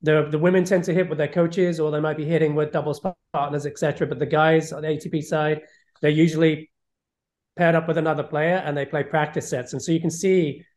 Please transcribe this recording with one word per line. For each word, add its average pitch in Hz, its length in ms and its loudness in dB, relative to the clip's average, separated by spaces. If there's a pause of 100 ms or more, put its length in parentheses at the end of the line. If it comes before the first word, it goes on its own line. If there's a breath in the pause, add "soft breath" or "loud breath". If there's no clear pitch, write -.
the, 151 260 4
the 151 120 -2
women 180 240 4
tend 180 220 0
to 180 80 -2
hit 180 140 0
with 156 120 -4
their 147 80 0
coaches, 170 520 0
or 151 120 0
they 151 80 -2
might 156 180 -2
be 151 80 -6
hitting 156 300 2
with 151 160 0
doubles 147 280 -4 (320)
partners, 143 360 -4
et 143 100 -10
cetera. 151 300 -2
But 131 100 -6
the 143 80 -2
guys 156 480 2
on 151 80 -10
the 156 60 -6
A 156 100 -2
T - 120 -10
P 156 120 -2
side, 151 400 -2 (400 soft breath)
they're 151 80 4
usually 156 640 2 (880)
paired 165 180 4
up 165 120 0
with 165 120 0
another 156 240 0
player, 156 320 0
and 151 200 -4
they 143 120 -4
play 147 160 -4
practice 151 440 -2
sets. 127 260 -6
And 131 80 -8
so 170 100 -4
you 165 100 2
can 165 80 -2
see 170 540 0 (140)